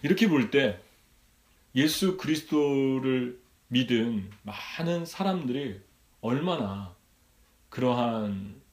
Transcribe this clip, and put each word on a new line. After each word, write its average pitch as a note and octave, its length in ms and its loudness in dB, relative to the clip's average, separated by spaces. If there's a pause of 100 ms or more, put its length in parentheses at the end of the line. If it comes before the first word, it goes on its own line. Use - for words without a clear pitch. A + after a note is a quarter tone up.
이렇게 F#3+ 240 4
볼 C#3 240 4
때 C3 280 2 (960)
예수 D#3 420 2
그리스도를 C3+ 1200 0 (280)
믿은 A#2 640 0 (120)
많은 E3 640 -6
사람들이 C#3+ 760 -4 (420)
얼마나 A#2 760 -2 (760)
그러한 A2+ 920 -2 (120)